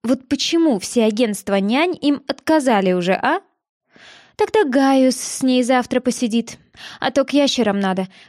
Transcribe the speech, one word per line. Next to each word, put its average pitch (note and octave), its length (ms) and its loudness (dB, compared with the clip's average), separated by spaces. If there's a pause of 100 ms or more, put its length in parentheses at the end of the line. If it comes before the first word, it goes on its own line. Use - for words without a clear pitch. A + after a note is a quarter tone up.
«Вот C4+ 260 -2
почему D#4 500 0
все A3+ 260 -2
агентства G#3 520 -2
нянь C4 440 0
им C#4+ 280 0
отказали B3 640 2
уже, F3+ 220 0
а?» E4 260 -2 (960)
«Тогда G#4+ 280 0
Гaius C4+ 480 4
с - 300 -8
ней B3+ 200 2
завтра B3 380 0
посидит. A#3 580 -2 (420)
А C4 100 -2
то C4+ 140 0
к C4+ 80 -6
ящерам A#3+ 480 0
надо. F#3+ 280 -2 (200)